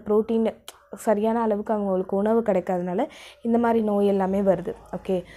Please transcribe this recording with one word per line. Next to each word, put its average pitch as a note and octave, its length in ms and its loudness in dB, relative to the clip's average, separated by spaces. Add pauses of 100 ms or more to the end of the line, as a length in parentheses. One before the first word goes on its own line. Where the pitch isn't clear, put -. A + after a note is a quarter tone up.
புரோட்டீன் A3 580 0 (300)
சரியான A3 460 0
அளவுக்கு G#3+ 340 -2
அவங்களுக்கு G3 420 -2
உணவு G#3+ 240 2
கிடைக்காதனால F#3 680 -2 (340)
இந்த A#3 160 2
மாதிரி A#3 260 2
நோய் G3+ 220 2
எல்லாமே F#3+ 340 2
வருது. F3+ 340 0 (220)
ஓகே, F#3 280 -4 (120)